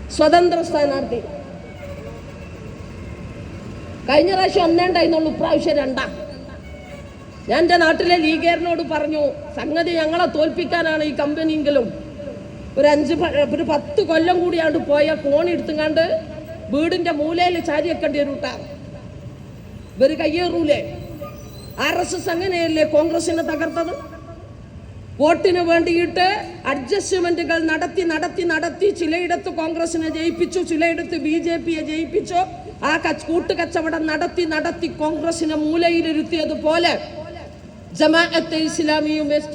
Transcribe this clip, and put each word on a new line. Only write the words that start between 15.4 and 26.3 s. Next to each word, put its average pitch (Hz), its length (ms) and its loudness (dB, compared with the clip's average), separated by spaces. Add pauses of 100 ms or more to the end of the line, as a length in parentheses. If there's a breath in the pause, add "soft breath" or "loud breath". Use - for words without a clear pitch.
എടുത്തുങ്ങാണ്ട് 320 680 0 (500)
വീടിന്റെ 330 420 0
മൂലയിൽ 339 480 0
ചാരി 320 280 0
വെക്കേണ്ടി 294 300 0
വരും 277 160 0
ട്ടാ." 254 240 -6 (1400)
ഇവര് 285 200 6
കയ്യേറൂലേ? 320 920 0 (680)
ആർ 311 200 0
എസ് 359 160 -2
എസ് 349 160 -4
അങ്ങനെയല്ലേ 330 540 0
കോൺഗ്രസിനെ 320 580 2
തകർത്തത്? 330 540 -2 (1300)
വോട്ടിന് 339 360 4
വേണ്ടിയിട്ട് 349 960 2 (120)